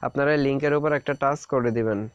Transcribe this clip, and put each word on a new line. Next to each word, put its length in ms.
আপনারা 300
এই 100
লিঙ্কের 320
উপর 200
একটা 140
টাচ 180
করে 260
দিবেন। 220